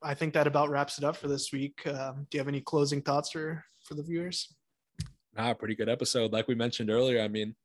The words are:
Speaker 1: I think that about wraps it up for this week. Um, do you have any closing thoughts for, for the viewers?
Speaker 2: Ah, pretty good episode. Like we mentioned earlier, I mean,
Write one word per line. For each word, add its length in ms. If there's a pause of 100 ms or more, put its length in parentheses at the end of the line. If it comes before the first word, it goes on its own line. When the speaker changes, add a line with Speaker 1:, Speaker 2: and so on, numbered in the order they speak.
Speaker 1:
I 120
think 200
that 140
about 220
wraps 280
it 60
up 120
for 120
this 240
week. 360
Um, 420
do 80
you 20
have 80
any 140
closing 400
thoughts 300
for, 320 (220)
for 100
the 80
viewers? 500 (840)
Speaker 2:
Ah, 200
pretty 200
good 140
episode. 420
Like 160
we 60
mentioned 380
earlier, 300
I 60
mean, 380